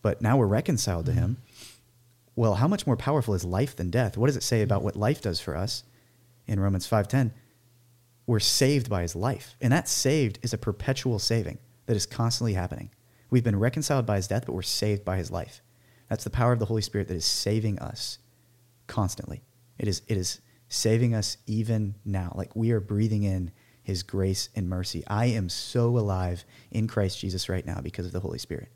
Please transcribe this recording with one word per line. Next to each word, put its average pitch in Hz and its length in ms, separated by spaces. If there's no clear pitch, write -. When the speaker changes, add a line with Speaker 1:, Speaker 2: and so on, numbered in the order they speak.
Speaker 1:
But - 200
now 117 160
we're 113 100
reconciled 101 580
to 123 60
Speaker 2:
Mm-hmm. 120 80
Speaker 1:
him. 120 180
Well, 113 220
how 123 120
much 196 200
more 123 80
powerful 135 380
is 87 100
life 101 320
than 90 140
death? 110 280
What 120 100
does 135 100
it - 60
say 113 180
about 101 220
what 101 120
life 107 260
does 85 200
for 76 140
us 98 280
in 101 140
Romans 98 260
five 104 220
ten? 127 240
We're 113 140
saved 135 500
by 92 120
his 87 140
life. 113 440
And 127 140
that 135 160
saved 131 520
is - 120
a - 40
perpetual 120 640
saving 110 380
that 110 100
is - 80
constantly 117 480
happening. - 360
We've 123 140
been 101 160
reconciled 131 460
by 107 100
his 98 120
death, 107 180
but - 80
we're 92 80
saved 101 420
by 92 140
his 85 120
life. - 320
That's 113 140
the 113 60
power 123 240
of 117 60
the 107 60
Holy 107 160
Spirit 101 280
that 92 60
is 80 100
saving 107 540
us - 380
constantly. - 560
It 104 120
is, 90 180
it 107 100
is - 220
saving 117 440
us 107 220
even 107 480
now. 92 300
Like, - 200
we 113 160
are 113 80
breathing 104 440
in 92 280
his 92 200
grace 95 520
and 92 140
mercy. 90 380
I 107 200
am 107 220
so 120 480
alive 92 480
in 110 160
Christ 98 320
Jesus 92 300
right 92 160
now 92 160
because 87 240
of 90 80
the 90 80
Holy - 180
Spirit. - 360